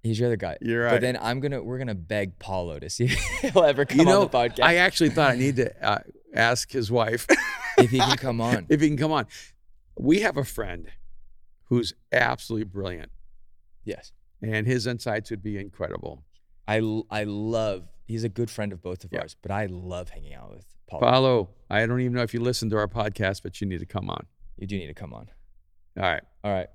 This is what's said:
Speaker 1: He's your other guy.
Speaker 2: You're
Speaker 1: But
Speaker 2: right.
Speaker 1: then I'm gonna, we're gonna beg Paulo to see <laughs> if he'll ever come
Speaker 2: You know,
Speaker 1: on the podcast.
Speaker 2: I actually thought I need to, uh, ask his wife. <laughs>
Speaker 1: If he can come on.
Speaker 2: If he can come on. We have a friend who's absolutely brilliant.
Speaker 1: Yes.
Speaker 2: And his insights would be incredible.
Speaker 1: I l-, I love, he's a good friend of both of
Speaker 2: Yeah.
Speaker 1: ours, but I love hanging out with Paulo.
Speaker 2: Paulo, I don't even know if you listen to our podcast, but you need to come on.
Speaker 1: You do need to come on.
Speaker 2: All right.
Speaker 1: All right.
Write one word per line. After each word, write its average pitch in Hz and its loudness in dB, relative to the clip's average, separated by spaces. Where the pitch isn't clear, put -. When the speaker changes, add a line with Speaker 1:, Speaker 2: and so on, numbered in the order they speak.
Speaker 1:
He's 113 0
your 120 2
other 117 2
guy. 87 -6
Speaker 2:
You're 117 0
Speaker 1:
But 120 4
Speaker 2:
right. 123 4
Speaker 1:
then 123 0
I'm 120 -2
gonna, 139 -4
we're 120 -8
gonna 123 -6
beg 95 -4
Paulo 87 -6
to 73 -12
see - 0
<laughs> - 0
if 262 -2
he'll 180 8
ever 143 6
come - 4
Speaker 2:
You 165 10
know, 190 8
Speaker 1:
on 185 4
the 131 2
podcast. 120 2
Speaker 2:
I 170 8
actually 175 4
thought 147 4
I 120 2
need 127 0
to, - -2
uh, 104 2
ask - 2
his 117 -2
wife. 117 0
<laughs> - 8
Speaker 1:
If 123 8
he 131 2
can - 4
come 117 -2
on. 113 0
Speaker 2:
If 151 4
he 156 4
can 147 0
come 160 0
on. 131 0
We 160 4
have 202 0
a 139 -2
friend 87 -8
who's 117 0
absolutely 120 0
brilliant. 92 -8
Speaker 1:
Yes. - -10
Speaker 2:
And 107 -2
his 123 0
insights 113 -4
would 101 -8
be 104 -6
incredible. 76 -8
Speaker 1:
I 110 2
l-, 110 -2
I 107 -4
love, 104 -2
he's 113 -4
a 110 -2
good 113 -4
friend 104 -6
of 87 -16
both 90 -8
of 82 -14
Speaker 2:
Yeah. - -4
Speaker 1:
ours, - -12
but 98 -8
I 101 -2
love 90 -8
hanging 73 -12
out 57 -18
with 71 -20
Paulo. - -6
Speaker 2:
Paulo, 123 6
I 107 4
don't 123 0
even 123 0
know 123 0
if 113 -2
you 117 -2
listen 117 -2
to 107 2
our 104 2
podcast, 104 -2
but 95 -10
you 101 -2
need 90 -4
to 87 -8
come 95 -6
on. - -10
Speaker 1:
You 95 -10
do 101 -6
need 82 -8
to 76 -12
come 71 -14
on. 55 -18
Speaker 2:
All 95 -2
right. 87 2
Speaker 1:
All 104 -2
right. 92 -2